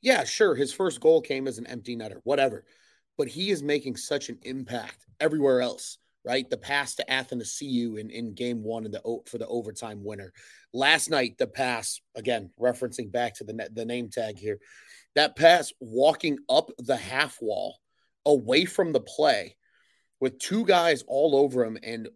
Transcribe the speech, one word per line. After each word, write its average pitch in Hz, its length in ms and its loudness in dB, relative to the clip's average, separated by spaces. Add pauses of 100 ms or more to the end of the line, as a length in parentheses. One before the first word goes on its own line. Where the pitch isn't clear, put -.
yeah, 233 220 4
sure, 196 300 2
his 131 180 -2
first 185 280 -2
goal 160 200 8
came 135 280 -4
as 110 100 -8
an 117 80 -12
empty 120 300 -10
netter, 107 280 -12
whatever. 131 400 0 (520)
But 139 120 -2
he 185 220 -4
is 160 120 0
making 143 340 -2
such - 320 -6
an 120 140 -14
impact 123 640 -10 (120)
everywhere 143 420 4
else, - 380 -6 (260)
right? 127 240 -2
The 127 100 -4
pass 139 380 -4
to - 120 -6
Athanasiou 127 920 -4
in, 107 120 -12
in 113 240 -10
game 120 280 -4
one 113 220 -6
in 110 60 -8
the 107 120 -10
o-, 117 240 -6
for 117 120 -10
the 113 80 -6
overtime 110 580 -8
winner. 98 280 -10 (400)
Last 143 360 4
night, 131 300 0
the 127 80 2
pass, 120 540 -4 (140)
again, 113 360 -4 (100)
referencing 123 500 -2
back 120 260 -4
to - 80 -12
the 110 100 -2
na-, 110 180 -8
the 113 140 -8
name 120 240 -6
tag 107 280 -6
here, 104 200 -6 (560)
that 147 220 2
pass 165 440 6
walking 135 580 2 (100)
up 143 300 2
the 123 180 -2
half 135 440 -2
wall 101 380 -4 (480)
away 143 400 4
from 175 260 0
the 131 80 4
play 123 560 0 (640)
with 131 180 -2
two 220 260 -2
guys 170 440 4
all 143 280 2
over 131 280 4
him 110 180 -6
and 113 340 -8